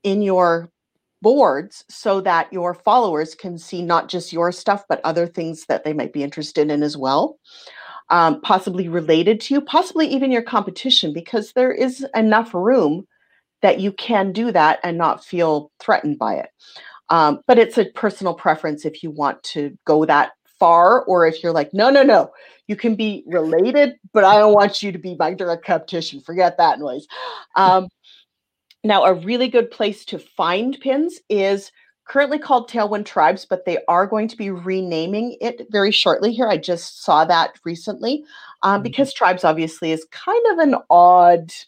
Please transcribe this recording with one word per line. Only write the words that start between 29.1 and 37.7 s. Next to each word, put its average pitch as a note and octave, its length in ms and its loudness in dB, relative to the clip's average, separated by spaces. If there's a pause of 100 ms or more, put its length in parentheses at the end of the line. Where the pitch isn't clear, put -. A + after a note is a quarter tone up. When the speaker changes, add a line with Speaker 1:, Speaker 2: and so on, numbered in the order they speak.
Speaker 1:
really A#3 340 -4
good A#3 220 0
place G#3 360 -6
to F3 120 -12
find G3 640 -4
pins D4 480 -4
is G3 420 -2 (360)
currently C#4+ 320 -2
called B3 320 -2
Tailwind G#3 340 -4
Tribes, F3+ 400 0
but F#3 220 -6
they F3 120 -2 (100)
are F3 180 2
going G#3+ 220 -4
to A3+ 80 -14
be G3 140 -8
renaming F#3 920 -6
it A#3+ 280 -8
very G#3 220 0
shortly G3+ 400 0
here. A3+ 160 -2
I F#3+ 80 0
just - 480 -8
saw D#3+ 220 4
that E3 260 0 (120)
recently, A3 600 -8 (380)